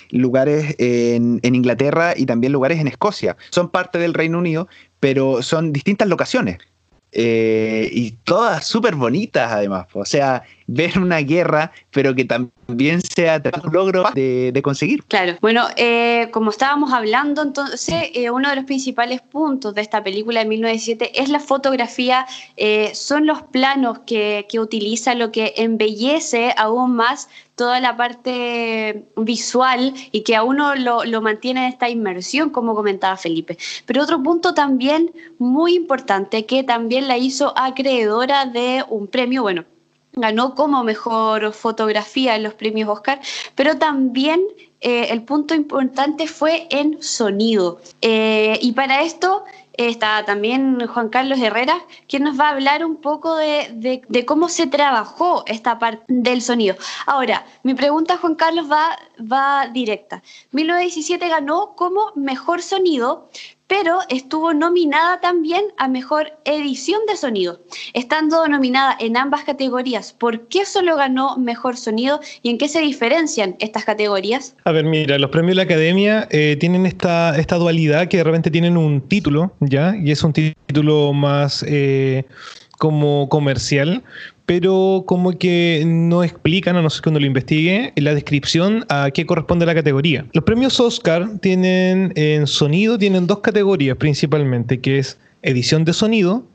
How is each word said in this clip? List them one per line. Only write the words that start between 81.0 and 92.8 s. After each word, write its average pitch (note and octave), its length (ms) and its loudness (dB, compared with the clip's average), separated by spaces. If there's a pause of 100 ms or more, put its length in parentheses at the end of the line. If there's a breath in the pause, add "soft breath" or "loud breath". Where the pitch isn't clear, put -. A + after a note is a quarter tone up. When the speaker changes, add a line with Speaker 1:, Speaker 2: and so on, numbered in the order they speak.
Speaker 3:
más, C#3+ 540 0
eh, C3+ 580 2 (520 loud breath)
como D3 520 2
comercial, D3 720 0 (420 loud breath)
pero F#3+ 640 2
como F3+ 300 2
que E3+ 480 2
no E3 380 2
explican, F3 520 0
a F3 60 2
no D#3 80 4
ser - 120 -6
que - 80 2
uno D3+ 100 2
lo C#3+ 60 2
investigue, D#3 720 0
la D3 180 2
descripción D#3+ 760 0
a C#3+ 220 2
qué D#3+ 140 0
corresponde E3+ 400 2
la E3 80 2
categoría. D3 600 2
Los D#3+ 100 2
premios A#3+ 360 2
Oscar G#3+ 600 2
tienen, F#3 760 2
en D3+ 320 2
sonido, F#3 500 2